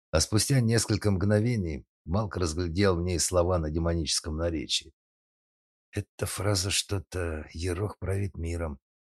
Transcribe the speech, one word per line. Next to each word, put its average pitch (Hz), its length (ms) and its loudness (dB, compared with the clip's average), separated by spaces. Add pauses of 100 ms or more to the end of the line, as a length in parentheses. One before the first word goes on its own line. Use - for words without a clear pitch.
(120)
а 80 80 4
спустя 123 420 2
несколько 110 500 2
мгновений 101 720 2 (200)
Малк 92 320 -2
разглядел 87 600 2
в 82 40 0
ней 90 180 0
слова 90 380 2
на 80 120 0
демоническом 82 680 -2
наречии. 82 560 -4 (1000)
"Эта - 340 -6
фраза 98 440 0
что-то 85 800 -4
"Ерох 90 480 -4
правит 95 380 -4
миром", 82 420 -4 (240)